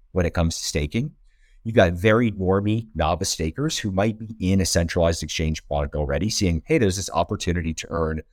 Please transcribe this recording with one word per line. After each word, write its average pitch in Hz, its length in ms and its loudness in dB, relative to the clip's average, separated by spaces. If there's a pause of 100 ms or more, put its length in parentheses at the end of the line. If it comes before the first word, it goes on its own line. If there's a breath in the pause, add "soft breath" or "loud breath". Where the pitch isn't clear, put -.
(120)
when 87 140 0
it - 80 -4
comes 82 240 0
to - 60 -10
staking." 98 480 -2 (520)
You've 113 100 -4
got 95 180 6
very 110 400 4
normie 101 640 0
novice 80 340 0
stakers 131 500 -4
who 101 120 -4
might 104 280 0
be 107 340 -2
in 95 100 4
a 90 40 2
centralized 85 560 2
exchange 78 460 -4
product 73 260 -2
already, 76 360 0
seeing, 85 340 0
"Hey, 160 140 2
there's 95 180 2
this 98 140 -8
opportunity 87 640 -2
to - 160 -10
earn 80 320 -2 (100)